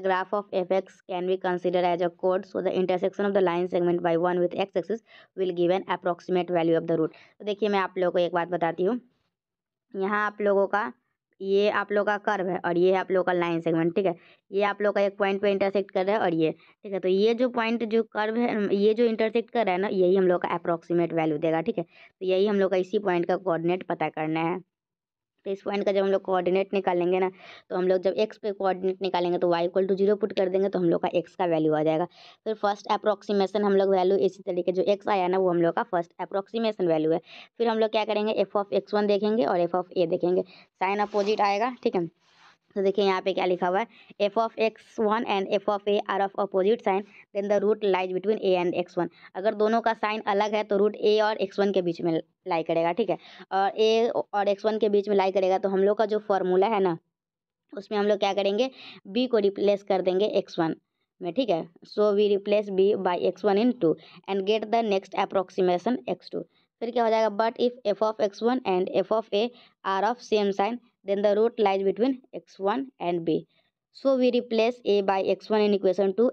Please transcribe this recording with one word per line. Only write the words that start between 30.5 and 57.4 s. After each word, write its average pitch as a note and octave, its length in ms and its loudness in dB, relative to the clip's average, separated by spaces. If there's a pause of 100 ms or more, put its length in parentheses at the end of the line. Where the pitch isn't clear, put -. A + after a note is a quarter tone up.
तो F#3+ 100 -2
हम F3+ 60 0
लोग E3+ 160 2
का F3+ 140 -2
एक्स E3+ 200 -4
का F#3 100 -2
value D#3 280 2
आ D3+ 100 2
जाएगा। D#3+ 220 2 (380)
फिर A3 100 -4
first G#3 380 -2
approximation G3+ 720 0
हम G3+ 140 4
लोग G3 120 4
value F#3+ 300 4
इसी F#3+ 240 -2
तरीके F3+ 280 -2
जो F3+ 120 0
एक्स G3+ 260 0
आया F#3+ 180 2
ना, F#3 100 2
वो F#3+ 120 2
हम E3+ 120 2
लोग E3 140 2
का A3 80 0
first E3+ 360 -4
approximation G3 680 -4
value D#3+ 240 2
है। E3+ 100 0 (360)
फिर A#3 100 -2
हम A3 120 -2
लोग A3 120 0
क्या G#3+ 140 -2
करेंगे, G#3+ 380 -2
F G3+ 200 -2
of G3+ 100 -8
x G3 200 -2
one G#3 140 2
देखेंगे G#3 380 2
और F3 220 2
F F3 80 -2
of F3+ 100 -2 (120)
A F3 120 2
देखेंगे, F3+ 320 0
साइन - 580 -6
opposite G#3 420 0
आएगा, G#3 420 0
ठीक A3+ 120 -2
है। F3 120 -2 (680)
तो G3+ 60 -2
देखिए G3 240 2
यहाँ F#3+ 160 2
पे F#3+ 120 0
क्या F#3 120 -2
लिखा F3+ 220 0
हुआ F#3 120 2
है, A#3 80 -2 (340)
F G3+ 180 0
of A3+ 200 -4
X A3 400 -4
one A3 320 0
and G3 240 -2
F G3 140 -4
of G3+ 180 -2
A G3+ 80 2 (160)
are G3 80 -2
of G3 220 -2
opposite G3 420 0
sign, G3 180 0 (340)
then G3+ 160 -2
the G#3 120 4
root G#3 220 0
lies F#3 280 0
between G3 280 -2
A F#3+ 180 2
and F3 140 0
X F3 240 -6
one। E3+ 120 -2 (260)
अगर G3 180 -2
दोनों G#3+ 280 2
का A3+ 120 0
sign A3 340 -4
अलग G#3 280 0
है G#3+ 80 -2
तो G#3 140 0
root G#3 180 2 (100)
A G#3+ 180 4
और A3 140 0
एक्स F#3+ 220 -4
वन G3+ 120 2
के F#3+ 100 2
बीच E3+ 200 -4
में E3+ 100 -2 (360)
लाई E3+ 160 -2
करेगा, E3 280 0
ठीक F#3 180 -2
है। E3 80 -2 (340)
और F#3+ 280 0
A A3+ 440 2 (100)
और G3+ 140 -2
एक्स G3+ 180 -2
वन A3 140 0
के G#3+ 100 2
बीच G3+ 200 2
में G#3 60 2
लाई F#3+ 160 2
करेगा, F#3+ 260 2
तो F#3+ 120 -2
हम G3 140 2
लोग G#3 140 2
का A3 80 2
जो G#3 140 -2
formula F#3 480 2
है A3 120 0
ना, F3+ 180 0 (760)